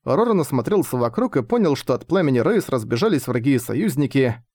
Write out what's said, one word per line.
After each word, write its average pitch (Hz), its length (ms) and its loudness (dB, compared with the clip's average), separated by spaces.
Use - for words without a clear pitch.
Роран 196 360 2
осмотрелся 143 560 0
вокруг 123 400 0
и 135 60 0
понял, 180 320 0
что - 200 -2
от - 120 -6
пламени 147 320 2
Рейс 185 300 0
разбежались 123 580 0
враги 123 280 0
и 123 40 4
союзники. 135 880 -2